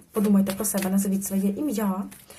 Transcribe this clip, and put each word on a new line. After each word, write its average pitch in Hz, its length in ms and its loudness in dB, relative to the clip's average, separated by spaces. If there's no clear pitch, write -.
Подумайте 196 400 4
про - 140 -4
себе, 196 240 -2
назвіть 196 360 0
своє 196 240 0
ім'я. 208 540 -2